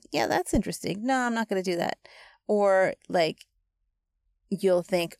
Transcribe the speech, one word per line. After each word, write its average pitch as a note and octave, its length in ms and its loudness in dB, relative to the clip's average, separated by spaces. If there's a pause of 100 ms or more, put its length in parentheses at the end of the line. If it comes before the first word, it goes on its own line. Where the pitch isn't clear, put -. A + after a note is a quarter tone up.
(120)
yeah, - 140 0
that's - 280 -2
interesting. G3 500 -4
No, C4+ 100 0
I'm B3 200 -2
not A3+ 140 -4
gonna F#3+ 140 -2
do F3+ 140 -2
that." - 220 -4 (480)
Or, G3 480 2 (140)
like, - 380 0 (1040)
you'll F3+ 320 2
think, E3+ 380 -2